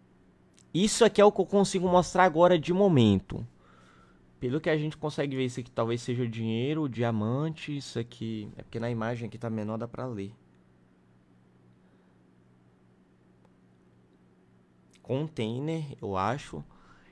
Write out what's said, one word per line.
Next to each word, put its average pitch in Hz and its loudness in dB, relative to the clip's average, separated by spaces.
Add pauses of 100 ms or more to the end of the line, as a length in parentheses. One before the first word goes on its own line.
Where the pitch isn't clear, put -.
(720)
Isso 208 2
aqui 208 4
é 202 10
o 208 8
que - -2
eu 180 0
consigo 190 2
mostrar 180 4
agora 175 6
de 156 -2
momento. 123 4 (920)
Pelo 135 -2
que 165 -4
a 156 2
gente 151 -4
consegue 143 -4
ver, 131 0
isso 123 -6
aqui 120 -12
talvez 117 -2
seja 120 -2
dinheiro, 117 -2
diamante, 120 -2
isso 135 -10
aqui... 113 -8
é - -16
porque - -12
na 117 -6
imagem 117 -6
aqui - -16
tá 117 -8
menor, 110 -6
dá 117 -8
pra 127 -10
ler. 104 -10 (4000)
Container, 143 -6
eu 101 -4
acho. 104 -4 (480)